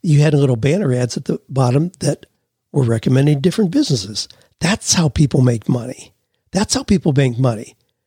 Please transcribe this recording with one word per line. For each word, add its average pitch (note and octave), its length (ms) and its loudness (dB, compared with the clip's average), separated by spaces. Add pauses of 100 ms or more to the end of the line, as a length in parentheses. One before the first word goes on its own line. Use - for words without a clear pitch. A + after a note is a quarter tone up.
you D3 180 4
had D3+ 140 2
a - 20 4
little C#3 200 2
banner D3 360 0
ads B2 240 -2
at C#3+ 80 -10
the - 240 -4
bottom C3+ 420 0 (100)
that - 260 -4 (440)
were C#3 120 0
recommending C3+ 580 2
different E3+ 300 0
businesses? A#2+ 580 -2 (320)
That's F#3+ 320 -2
how E3 160 2
people D3 320 2
make A#2+ 300 2
money. - 420 -6 (400)
That's D4+ 220 -2
how C4 80 -4
people F3 320 0
make B2+ 240 0
money A#2+ 380 -2 (300)